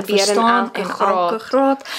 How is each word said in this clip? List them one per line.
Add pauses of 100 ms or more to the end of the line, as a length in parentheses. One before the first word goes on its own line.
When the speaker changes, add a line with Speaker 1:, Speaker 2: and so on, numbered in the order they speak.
Speaker 1:
gebeur
Speaker 2:
verstaan
Speaker 1:
in
elke
Speaker 2:
in
Speaker 1:
graad.
Speaker 2:
elke
graad. (120)